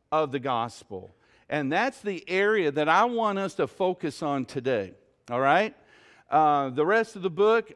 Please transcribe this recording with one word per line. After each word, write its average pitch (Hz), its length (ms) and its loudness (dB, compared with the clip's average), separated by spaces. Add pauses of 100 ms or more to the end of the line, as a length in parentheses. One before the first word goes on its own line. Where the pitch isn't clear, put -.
(120)
of 151 220 0
the 143 60 -2
gospel. 117 760 -6 (320)
And 143 240 -4
that's 220 300 -2
the 196 260 -8
area 190 440 2
that 151 180 0
I 190 160 4
want 226 340 -2
us 185 160 -4
to 151 120 -2
focus 180 540 -4
on 143 220 -2
today, 120 480 -4 (400)
all 120 80 -2
right? 160 340 2 (560)
Uh, 143 420 2
the 147 140 0
rest 220 300 0
of 196 60 -14
the 185 80 -2
book, 214 460 2